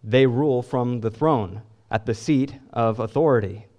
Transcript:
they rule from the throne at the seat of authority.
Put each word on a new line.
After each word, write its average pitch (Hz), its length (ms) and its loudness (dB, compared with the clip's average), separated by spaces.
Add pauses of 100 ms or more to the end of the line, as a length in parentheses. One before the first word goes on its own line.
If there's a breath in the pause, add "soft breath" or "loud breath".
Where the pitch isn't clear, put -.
they 127 220 4
rule 127 380 0
from 123 380 -4
the 110 100 -2
throne 110 500 -2 (300)
at 110 160 -4
the 120 80 -2
seat 139 400 -2 (180)
of 113 260 0
authority. 110 680 0 (120)